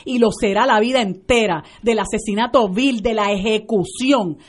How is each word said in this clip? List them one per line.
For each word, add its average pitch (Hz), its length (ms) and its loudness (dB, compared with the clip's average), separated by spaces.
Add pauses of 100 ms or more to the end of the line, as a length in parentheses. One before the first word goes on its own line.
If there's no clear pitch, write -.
y 254 160 -2
lo 226 180 4
será 208 280 0
la 220 160 4
vida 247 200 0
entera 196 640 0 (180)
del 220 180 0
asesinato 214 680 0
vil, 233 340 0
de 226 120 -2
la 208 180 0
ejecución 214 1080 -2 (120)